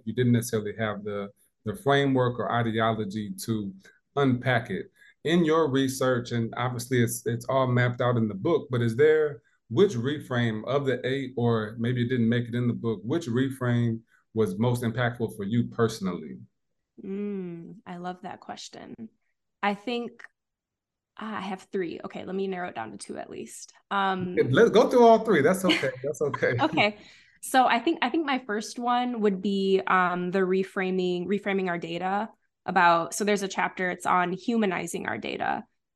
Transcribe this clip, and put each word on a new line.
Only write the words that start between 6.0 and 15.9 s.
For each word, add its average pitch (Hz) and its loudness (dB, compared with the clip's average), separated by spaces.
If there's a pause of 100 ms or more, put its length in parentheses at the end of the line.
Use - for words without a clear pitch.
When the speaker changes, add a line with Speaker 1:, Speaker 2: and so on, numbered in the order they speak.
Speaker 1:
and 117 -2
obviously 123 -2
it's, 117 0
it's 120 -4
all 131 2
mapped 123 2
out 123 2
in 110 2
the 104 -4
book, 139 0
but 123 0
is 113 0
there, 151 4 (260)
which 123 4
reframe 120 -2
of 139 0
the 123 0
eight, 131 -4
or 117 0
maybe 120 -2
it 120 0
didn't 120 2
make 120 0
it 117 -6
in 123 0
the 117 0
book, 104 -4
which 135 -2
reframe 120 0 (340)
was 104 0
most 120 0
impactful 117 -2
for 101 -8
you 117 0
personally? 87 -4 (680)